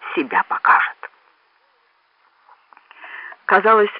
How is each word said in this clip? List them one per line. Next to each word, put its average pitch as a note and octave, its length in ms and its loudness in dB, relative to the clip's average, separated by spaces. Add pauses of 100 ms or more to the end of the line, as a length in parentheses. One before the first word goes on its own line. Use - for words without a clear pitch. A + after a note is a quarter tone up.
(160)
себя C4+ 280 -2
покажет. - 540 0 (2500)
Казалось, G#3 540 4